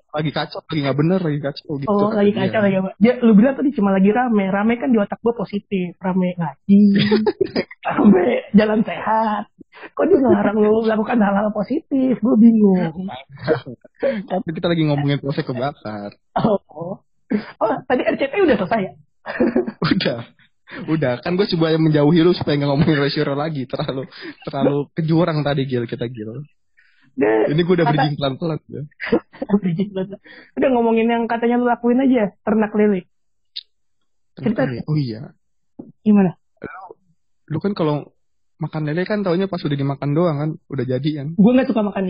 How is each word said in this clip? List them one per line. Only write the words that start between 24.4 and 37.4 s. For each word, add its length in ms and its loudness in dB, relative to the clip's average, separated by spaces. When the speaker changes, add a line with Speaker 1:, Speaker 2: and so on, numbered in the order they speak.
Speaker 1:
terlalu 560 -2
ke 80 -4
jurang 400 2
tadi, 240 -2
Gil, 160 -2
kita, 240 -6
Gil. 240 -12
Speaker 2:
Udah, 320 2
Speaker 1:
Ini 160 0
gue 160 2
udah 80 2
Speaker 2:
kata 80 2
Speaker 1:
bridging 240 0
pelan-pelan 480 -4
ya. 180 -12
Speaker 2:
<laughs> 400 -2
Bridging 320 -4
pelan-pelan. 280 -8
Udah 160 2
ngomongin 400 2
yang 160 -2
katanya 320 0
lu 80 0
lakuin 320 0
aja, 400 2
ternak 320 0
lele. 320 2
Speaker 1:
Ternak 160 -4
Speaker 2:
Cerita. 160 0
Speaker 1:
lele? 240 -4
Oh 80 0
iya. 400 -6
Speaker 2:
Gimana? 400 2
Speaker 1:
Lu, 400 -18